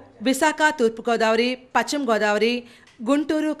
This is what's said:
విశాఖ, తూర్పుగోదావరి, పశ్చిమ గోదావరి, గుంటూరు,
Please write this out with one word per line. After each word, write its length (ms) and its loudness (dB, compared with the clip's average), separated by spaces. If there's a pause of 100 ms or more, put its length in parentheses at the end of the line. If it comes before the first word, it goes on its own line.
(220)
విశాఖ, 380 0 (180)
తూర్పుగోదావరి, 720 0 (280)
పశ్చిమ 340 -2
గోదావరి, 420 2 (560)
గుంటూరు, 520 0